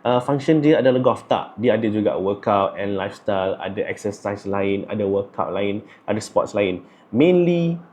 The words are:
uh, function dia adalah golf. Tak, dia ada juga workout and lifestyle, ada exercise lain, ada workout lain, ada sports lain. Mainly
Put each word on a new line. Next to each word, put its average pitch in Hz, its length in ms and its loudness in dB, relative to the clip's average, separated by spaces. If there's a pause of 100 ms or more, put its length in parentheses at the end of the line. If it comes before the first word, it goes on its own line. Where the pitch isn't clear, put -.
uh, 123 160 2
function 143 400 2
dia 151 160 4
adalah 127 240 4
golf. 123 240 0
Tak, - 320 -2
dia 113 160 2
ada 113 160 0
juga 104 240 0
workout 98 640 0
and 101 160 -4
lifestyle, 95 640 -2
ada 98 240 -6
exercise 101 640 -6
lain, 98 400 -2
ada 107 160 -4
workout 98 480 -2
lain, 101 320 -4 (240)
ada 107 160 -2
sports - 320 -4
lain. 92 320 0 (240)
Mainly 170 720 2 (100)